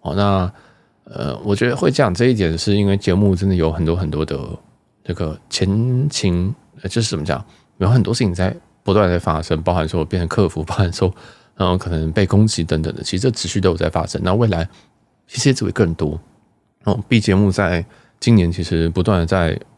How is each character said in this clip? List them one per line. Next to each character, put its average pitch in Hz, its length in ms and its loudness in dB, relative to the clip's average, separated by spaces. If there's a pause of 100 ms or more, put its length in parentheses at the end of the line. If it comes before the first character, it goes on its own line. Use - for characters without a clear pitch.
好， - 140 -6
那， 98 360 2 (540)
呃， 64 400 -6
我 101 100 2
觉 123 140 0
得 120 80 -2
会 151 140 2
讲 127 240 0
这 104 100 2
一 127 80 4
点， 90 240 0
是 101 180 0
因 101 120 2
为 98 100 2
节 98 160 0
目 98 240 4
真 95 100 0
的 95 80 2
有 82 160 2
很 80 140 -2
多 82 100 0
很 90 160 -4
多 73 140 -2
的 71 160 -8 (640)
这 - 80 -8
个 80 260 -6 (120)
前 123 580 0
情， 92 460 -2 (260)
呃， - 80 -8
就 113 140 -2
是 110 80 -2
怎 - 80 -6
么 73 40 -6
讲， 73 220 -4 (320)
有 95 100 0
很 117 160 4
多 104 120 0
事 117 60 -4
情 104 120 2
在 92 240 -2 (260)
不 98 120 0
断 101 120 4
地 87 100 2
在 - 20 2
发 80 240 -2
生， 80 200 -4
包 85 120 0
含 80 120 0
说 82 140 -4
我 78 40 0
变 92 140 -4
成 85 80 -2
客 92 220 0
服， 80 160 -6
包 - 120 -8
含 92 140 2
说， 92 240 -2 (400)
然 95 140 0
后 90 80 2
可 92 140 -4
能 80 200 -2
被 98 140 2
攻 101 220 4
击 85 180 -2
等 80 160 -2
等 76 140 -4
的， - 80 -12
其 - 80 -10
实 92 100 -4
这 127 100 0
持 - 160 -8
续 95 140 -4
都 95 80 4
有 85 80 2
在 82 140 -2
发 80 160 -2
生。 - 180 -8
那 92 80 2
未 113 160 2
来 85 180 0 (600)
其 - 120 -12
实 139 120 2
也 - 20 4
只 123 100 -2
会 98 80 -2
更 85 220 0
多。 80 260 -4 (680)
哦， 104 220 0
B 120 140 2
节 98 140 2
目 98 160 4
在 90 340 0 (340)
今 117 160 4
年 90 160 4
其 87 120 -6
实 82 260 0
不 87 140 -2
断 92 180 2
地 82 60 0
在 85 340 0 (180)